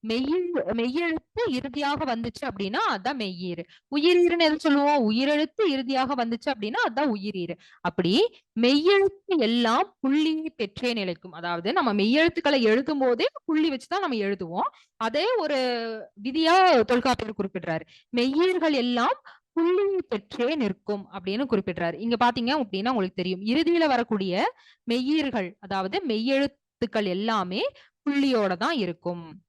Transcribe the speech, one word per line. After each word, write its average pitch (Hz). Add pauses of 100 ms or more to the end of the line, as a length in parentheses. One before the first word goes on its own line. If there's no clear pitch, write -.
மெய்யீ-, 285 (140)
மெய்யெழுத்து 320 (120)
இறுதியாக 285
வந்துச்சு 233
அப்படின்னா 202 (140)
அதான் 247
மெய்யீரு. 180 (280)
உயிரீருன்னு 339
எதை 311
சொல்லுவோம்? 285
உயிரெழுத்து 294
இறுதியாக 262
வந்துச்சு 233
அப்படின்னா 233
அதான் 262
உயிரீரு. 190 (340)
அப்படி 175 (520)
மெய்யெழுத்து 381 (100)
எல்லாம் 240 (140)
புள்ளியை 311
பெற்றே 240
நிலைக்கும். 185
அதாவது 175
நம்ம 247
மெய்யெழுத்துக்களை 294 (140)
எழுதும் 277
போதே 254 (180)
புள்ளி 311
வச்சுதான் 359
நம்ம 254
எழுதுவோம். 190 (380)
அதே 294 (200)
ஒரு 294 (680)
விதியா 320 (360)
தொல்காப்பியர் 240
குறிப்பிடுறாரு, 170 (280)
மெய்யீர்கள் 302
எல்லாம் 247 (340)
புள்ளியை 370 (100)
பெற்றே 233
நிற்கும் 208 (100)
அப்படின்னு 190
குறிப்பிடுறாரு. 175
இங்க 233
பாத்தீங்க 247
அப்படின்னா 220
உங்களுக்கு 190
தெரியும், 185
இறுதியில 330
வரக்கூடிய 214 (540)
மெய்யீர்கள், 254 (180)
அதாவது 190 (100)
மெய்யெழுத்துக்கள் 233
எல்லாமே 202 (420)
புள்ளியோட 269
தான் 285
இருக்கும். 175 (240)